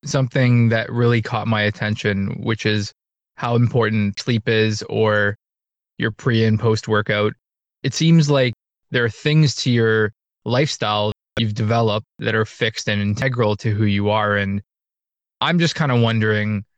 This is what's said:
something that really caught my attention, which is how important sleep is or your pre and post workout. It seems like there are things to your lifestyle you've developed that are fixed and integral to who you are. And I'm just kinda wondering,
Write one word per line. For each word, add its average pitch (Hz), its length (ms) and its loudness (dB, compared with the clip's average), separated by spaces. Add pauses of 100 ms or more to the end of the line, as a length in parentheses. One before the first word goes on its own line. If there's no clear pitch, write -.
something 123 640 2
that 113 220 0
really 120 300 2
caught 113 260 -4
my 107 140 2
attention, 104 800 -2
which 110 220 -2
is 107 260 -2 (440)
how 120 200 -2
important 110 640 0
sleep 117 280 -2
is 110 360 0
or 107 540 0 (600)
your 113 140 -2
pre 113 320 0
and 110 160 2
post 110 280 0
workout. 104 460 0 (480)
It 139 120 -4
seems 165 360 4
like 131 240 2 (380)
there 123 120 0
are 117 60 0
things 151 460 2
to - 160 -2
your 110 400 2 (340)
lifestyle 107 680 -2 (260)
you've 110 160 -2
developed 110 500 0 (140)
that 113 160 -4
are 110 100 0
fixed - 420 -6
and 101 140 -2
integral 107 540 0
to 110 180 -4
who 107 120 0
you 101 240 0
are. 104 260 0
And 98 260 -4 (800)
I'm 160 160 0
just 165 180 0
kinda 139 240 0
wondering, 107 640 0 (140)